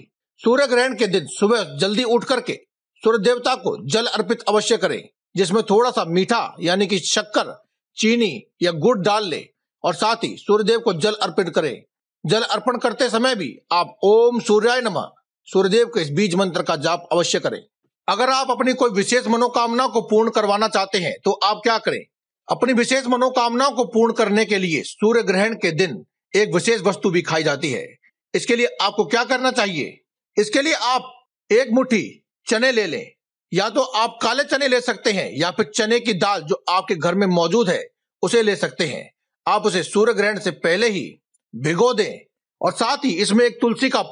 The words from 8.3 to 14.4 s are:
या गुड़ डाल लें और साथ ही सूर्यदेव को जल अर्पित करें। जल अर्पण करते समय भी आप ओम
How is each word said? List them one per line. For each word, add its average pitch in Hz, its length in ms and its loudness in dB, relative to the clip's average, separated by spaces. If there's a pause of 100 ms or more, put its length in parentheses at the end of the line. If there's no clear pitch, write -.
या 175 100 2
गुड़ 190 260 2
डाल 208 260 0
लें 139 220 -6 (380)
और 170 100 0
साथ 220 300 -2
ही 120 120 -8
सूर्यदेव 214 440 2
को 202 140 -2
जल 208 200 -2
अर्पित 185 340 -2
करें। 156 340 -2 (420)
जल 208 180 2
अर्पण 226 360 -2
करते 240 320 0
समय 240 240 0
भी 160 200 -6 (180)
आप 170 320 -2
ओम 226 360 6